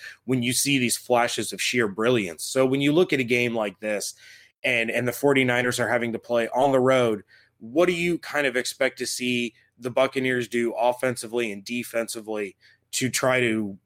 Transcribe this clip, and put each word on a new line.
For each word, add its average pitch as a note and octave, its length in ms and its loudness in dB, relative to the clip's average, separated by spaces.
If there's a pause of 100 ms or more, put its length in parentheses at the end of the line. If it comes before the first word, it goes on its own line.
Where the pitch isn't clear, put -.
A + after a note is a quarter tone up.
(260)
when B2 160 0
you B2+ 100 0
see C#3 260 0
these A#2+ 180 0
flashes A#2+ 560 0
of G2 80 -10
sheer A#2+ 280 0
brilliance. G#2 560 0
So C3 200 2
when C3+ 160 2
you D3 120 2
look F3 200 2
at C#3 60 2
a C3 60 0
game A#2+ 300 0
like G#2 260 -4
this G#2+ 340 -4 (480)
and, A#2 280 0
and A#2+ 180 -2
the A#2+ 40 0
forty-niners B2 680 2
are A2 80 0
having A#2 240 0
to G#2+ 80 -6
play A#2 340 0
on C3+ 160 4
the C3+ 100 4
road, B2 440 2 (340)
what C3+ 280 2
do F3+ 80 0
you E3+ 240 0
kind C#3+ 280 -2
of B2 100 -2
expect - 420 -2
to B2 80 -4
see A#2+ 480 -2 (240)
the A#2+ 120 -8
Buccaneers C3 580 0
do A#2 260 0
offensively A#2+ 760 0
and G2+ 140 -10
defensively A2 920 -6 (360)
to C3 160 -2
try B2+ 320 2
to A2 460 0